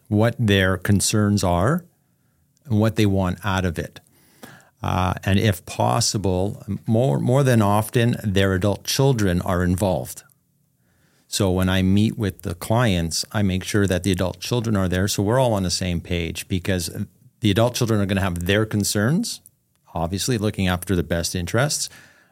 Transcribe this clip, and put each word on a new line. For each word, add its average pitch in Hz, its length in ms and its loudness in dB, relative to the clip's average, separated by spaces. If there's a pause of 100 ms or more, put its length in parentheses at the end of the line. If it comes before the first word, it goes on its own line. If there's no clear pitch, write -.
what 110 300 2
their 98 400 4
concerns 101 680 2
are, 98 400 2 (800)
and 107 160 0
what 110 160 2
they 110 100 4
want 95 380 0
out 92 200 -2
of 85 140 -2
it. - 220 -10 (840)
Uh, 92 320 -2 (100)
and 98 140 2
if 104 280 0
possible, 104 960 -2 (240)
more, 127 320 2
more 123 240 2
than 123 200 4
often, 107 600 2
their 98 320 2
adult 95 300 0
children 107 580 2
are 90 220 0
involved. 87 580 -2 (1040)
So 98 240 0
when 92 180 2
I 95 140 2
meet 101 360 2
with 98 240 -4
the 90 120 -6
clients, 92 800 0
I 110 100 -2
make 92 220 -2
sure 101 220 0
that 90 160 0
the 101 100 0
adult 90 280 -4
children 113 360 -2
are 95 120 0
there, 92 200 0
so - 140 -2
we're 110 180 2
all 123 140 2
on 98 80 0
the 90 80 -2
same 90 300 -4
page, 82 480 -6
because 90 420 -2 (500)
the 104 100 2
adult 113 240 2
children 110 260 0
are 98 60 0
gonna 95 160 0
have 87 240 -4
their 101 200 4
concerns, 110 720 -2 (540)
obviously 90 420 -4
looking 98 320 -2
after 90 260 -2
the 87 80 2
best 85 320 -4
interests, 110 540 -2 (440)